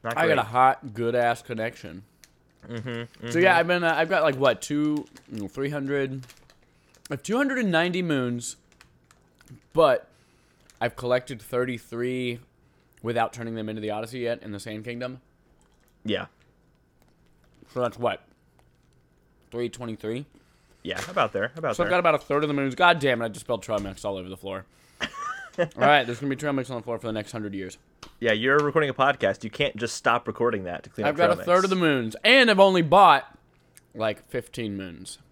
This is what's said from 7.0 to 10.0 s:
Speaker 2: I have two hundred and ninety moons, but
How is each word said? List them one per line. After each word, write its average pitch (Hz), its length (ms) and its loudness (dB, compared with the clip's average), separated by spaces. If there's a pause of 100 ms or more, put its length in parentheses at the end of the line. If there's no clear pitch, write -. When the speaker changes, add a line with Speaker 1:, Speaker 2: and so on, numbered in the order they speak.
Speaker 2:
I 147 40 -4
have 135 80 -10
two 208 140 -2
hundred 269 220 0
and 214 120 0
ninety 175 320 2
moons, 123 540 -2 (1160)
but 147 360 4 (720)